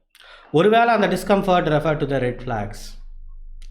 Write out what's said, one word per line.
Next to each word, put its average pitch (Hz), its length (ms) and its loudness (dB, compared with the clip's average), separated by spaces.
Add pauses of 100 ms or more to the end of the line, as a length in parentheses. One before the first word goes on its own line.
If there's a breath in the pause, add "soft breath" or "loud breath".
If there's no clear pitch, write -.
(520 loud breath)
ஒருவேளை 214 360 6
அந்த 214 200 2
discomfort 180 560 2
refer 151 340 2
to 139 120 -4
the 139 100 0
red 123 260 -2
flags 107 560 -8 (680)